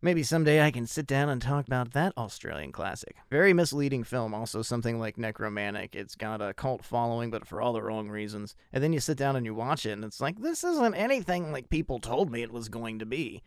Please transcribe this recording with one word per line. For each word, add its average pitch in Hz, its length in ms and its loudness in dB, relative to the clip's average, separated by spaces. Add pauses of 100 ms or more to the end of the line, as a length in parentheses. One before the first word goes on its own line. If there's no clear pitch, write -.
maybe 170 200 4
someday 151 400 6
I 151 80 8
can 120 160 -4
sit 147 200 -4
down 143 240 2
and 131 100 0
talk 135 260 0
about 127 260 0
that 165 260 2
Australian 76 540 -8
classic. - 440 -6 (140)
Very 180 240 8
misleading 143 500 2
film, 113 300 -2
also 110 260 -4
something 117 400 -2
like 110 160 -4
Necromantic. 104 800 -4
It's 98 180 -10
got 107 280 -6
a 101 100 -2
cult 131 320 -4
following, 117 460 0
but 110 160 -6
for - 160 -6
all 120 100 2
the 110 100 -2
wrong 110 280 -4
reasons. 104 440 -8 (160)
And 131 140 0
then 160 80 4
you 147 80 2
sit 147 160 0
down 139 180 2
and 123 120 0
you 110 80 -4
watch 123 320 -2
it, 110 60 0
and 104 120 -6
it's 107 160 -10
like, 175 220 -2
this 320 200 -2
isn't 285 320 4
anything 180 580 0
like 135 180 -6
people 147 300 0
told 143 300 2
me 117 120 -2
it 113 100 -6
was 117 160 -8
going 113 300 -6
to 110 80 -6
be. 127 400 -4